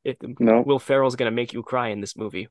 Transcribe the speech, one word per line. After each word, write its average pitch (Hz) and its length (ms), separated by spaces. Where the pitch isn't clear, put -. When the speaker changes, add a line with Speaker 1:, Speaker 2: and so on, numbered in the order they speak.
Speaker 1:
If 127 100
Speaker 2:
No. 117 240
Speaker 1:
Will 135 160
Ferrell's 135 380
gonna 120 140
make 117 200
you 117 120
cry 123 260
in 104 120
this - 140
movie. 101 360